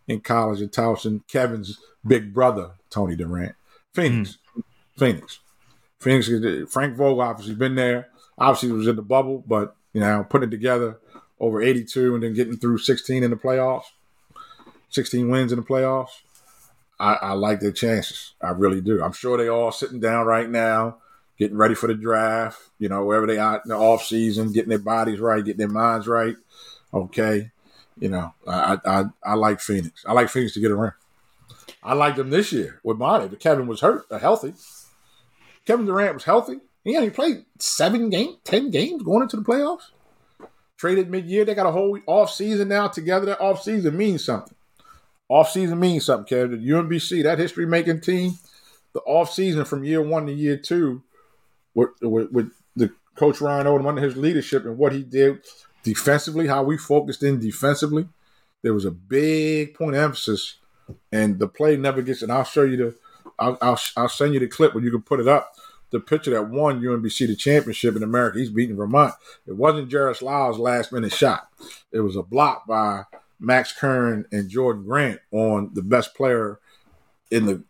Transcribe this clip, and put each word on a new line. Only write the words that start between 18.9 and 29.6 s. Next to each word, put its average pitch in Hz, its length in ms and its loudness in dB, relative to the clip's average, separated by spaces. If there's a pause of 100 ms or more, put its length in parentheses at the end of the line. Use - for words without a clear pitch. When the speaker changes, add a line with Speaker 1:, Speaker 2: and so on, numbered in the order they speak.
Speaker 1:
I'm 87 100 -2
sure 123 240 -4
they 120 120 0
all 117 240 0
sitting 127 260 -10
down 113 280 0
right 113 220 2
now, 113 500 0 (400)
getting 104 180 0
ready 110 180 4
for 117 140 -2
the 113 60 0
draft, 110 640 -2 (180)
you 104 100 -4
know, 98 160 -2
wherever 110 220 2
they 110 120 0
are 107 260 2
in 113 60 -10
the 107 60 -2
off 110 280 4
season, 110 480 0
getting 104 160 0
their 110 100 0
bodies 110 400 -2
right, 110 260 0
getting 101 140 -6
their 107 100 -2
minds 110 380 0
right. 117 300 0 (580)
Okay. 107 560 -2 (480)
You - 100 -4
know, 87 240 -6 (140)
I, 95 380 0
I, 98 160 2
I, 98 40 0 (200)
I 104 100 -2
like 107 260 0